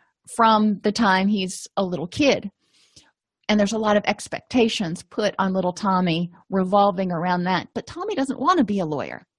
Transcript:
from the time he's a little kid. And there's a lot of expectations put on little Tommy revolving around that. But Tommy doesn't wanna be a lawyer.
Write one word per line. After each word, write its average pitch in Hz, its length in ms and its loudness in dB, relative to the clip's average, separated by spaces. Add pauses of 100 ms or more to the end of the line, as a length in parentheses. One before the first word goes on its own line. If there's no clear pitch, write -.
(360)
from 214 460 4
the 208 120 0
time 196 340 2
he's 190 480 -2
a 196 80 0
little 175 240 -4
kid. 247 420 0 (1000)
And 214 100 4
there's 202 140 0
a 220 60 -4
lot 214 180 2
of 202 80 2
expectations 214 960 -2
put - 340 -4
on 190 160 0
little 180 200 -2
Tommy 180 580 0 (180)
revolving 190 640 2
around 175 320 -2
that. 180 300 -2
But - 140 -8
Tommy 381 280 -8
doesn't 269 240 -4
wanna 330 240 2
be 196 160 -2
a 175 60 -2
lawyer. 117 400 -8 (140)